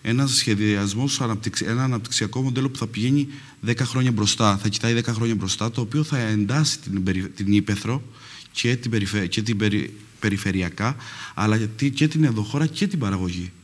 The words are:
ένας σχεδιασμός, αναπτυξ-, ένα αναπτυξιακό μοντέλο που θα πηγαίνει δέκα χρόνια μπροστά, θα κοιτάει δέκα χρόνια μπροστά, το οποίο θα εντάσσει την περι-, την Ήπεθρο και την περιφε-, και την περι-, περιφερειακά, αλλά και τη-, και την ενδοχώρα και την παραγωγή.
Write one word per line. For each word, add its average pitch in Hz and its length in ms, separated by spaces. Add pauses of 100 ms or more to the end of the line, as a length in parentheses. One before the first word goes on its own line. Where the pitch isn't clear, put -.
ένας 127 340
σχεδιασμός, 107 840
αναπτυξ-, 113 400
ένα 117 220
αναπτυξιακό 120 580
μοντέλο 131 280
που 131 80
θα 113 100
πηγαίνει 127 400 (320)
δέκα 117 260
χρόνια 127 260
μπροστά, 104 460
θα 101 120
κοιτάει 117 240
δέκα 117 200
χρόνια 113 220
μπροστά, 101 360
το 120 100
οποίο 123 220
θα 151 140
εντάσσει 113 640
την 98 240
περι-, 95 320
την 101 180
Ήπεθρο 104 500 (480)
και 120 240
την 120 160
περιφε-, 104 360
και - 140
την 104 160
περι-, 101 360 (260)
περιφερειακά, 101 760 (380)
αλλά 107 240
και 110 100 (100)
τη-, 139 120
και 147 180
την 156 160
ενδοχώρα 123 420
και 160 220
την 180 120
παραγωγή. 92 520 (120)